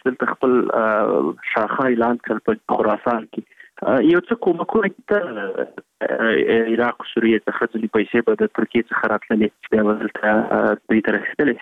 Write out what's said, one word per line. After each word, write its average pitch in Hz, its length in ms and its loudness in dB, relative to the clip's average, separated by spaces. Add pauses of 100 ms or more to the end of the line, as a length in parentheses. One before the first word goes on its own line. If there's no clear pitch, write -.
دلته 123 280 -2
خپل، 131 180 2 (300)
آه، 107 520 0 (200)
شاخه 120 340 0
اعلان 120 400 0
کړل 110 180 -2
په 110 320 -2
خراسان 110 560 0
کې، - 80 -8 (400)
یو 156 400 4
څه 233 140 -4 (100)
کومکونه 190 500 0
کېدل، 208 300 -2 (760)
عراق، 113 960 0 (140)
سوریې 113 360 2
څخه 113 240 -2
ځینې 110 240 -4
پیسې 107 320 0
به 104 140 2
د 107 160 0
ترکیې 113 320 0
څخه - 240 -2
راتللې، 107 360 0 (220)
بیا 110 160 4
به 107 140 2
دلته، 107 260 -4 (600)
دوی 110 180 4
ته 104 80 2
رسېدلې. 123 460 -2